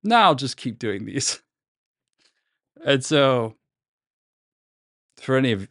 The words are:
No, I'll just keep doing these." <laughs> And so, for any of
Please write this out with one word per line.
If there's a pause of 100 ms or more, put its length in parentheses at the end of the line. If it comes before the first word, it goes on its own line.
No,
I'll
just
keep
doing
these."
<laughs> (1300)
And
so, (1600)
for
any
of